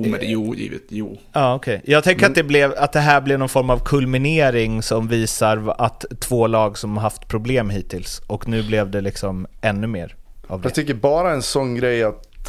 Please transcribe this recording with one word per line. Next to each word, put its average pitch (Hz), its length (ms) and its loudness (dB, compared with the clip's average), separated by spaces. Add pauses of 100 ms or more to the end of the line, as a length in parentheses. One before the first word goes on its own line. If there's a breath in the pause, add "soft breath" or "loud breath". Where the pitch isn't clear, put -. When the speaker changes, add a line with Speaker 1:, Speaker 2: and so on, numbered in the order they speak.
Speaker 1:
men 110 100 0
det, 98 140 -4
jo, 110 280 -2
givet, 110 340 -8
jo. 104 300 -8 (140)
Speaker 2:
Ja, 131 220 2
okej. 123 300 -4
Jag 147 200 4
tänker 175 180 4
Speaker 3:
Men 202 80 6
Speaker 2:
att 135 40 -2
det 165 100 4
blev, 143 320 4
att - 160 0
det 151 80 2
här 147 200 6
blev 139 180 2
någon 131 100 0
form 127 220 2
av 123 140 4
kulminering 131 1000 2
som 113 260 0
visar 110 720 0
att - 260 -2 (160)
två 117 260 2
lag 110 320 2
som 104 180 -6
har 107 60 -2
haft - 260 -4
problem 117 420 0
hittills, 92 560 -6
och 107 220 -6
nu 113 140 0
blev 107 280 0
det 101 100 -2
liksom 95 460 -4 (140)
ännu 107 260 -2
mer 92 280 -8 (320)
av 92 140 -8
det. 87 60 -2
Speaker 3:
Jag - 80 -4
tycker 143 200 -2
bara 151 380 2
en 135 100 -2
sån 131 320 -2
grej 120 300 2
att 107 180 -2 (260)